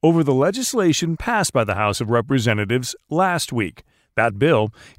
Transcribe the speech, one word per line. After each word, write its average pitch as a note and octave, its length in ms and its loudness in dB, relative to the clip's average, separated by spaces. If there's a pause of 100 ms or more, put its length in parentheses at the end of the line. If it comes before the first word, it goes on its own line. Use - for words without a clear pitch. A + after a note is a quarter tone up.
over E3 180 4
the C#3 120 2
legislation E3+ 800 0
passed G#3+ 380 -2
by B2 100 2
the G2+ 120 -2
House G#2 260 -2
of A2 80 -6
Representatives A#2 840 0 (160)
last F3 440 -2
week. G#2+ 300 -6 (340)
That A2 200 0
bill A2+ 360 2 (260)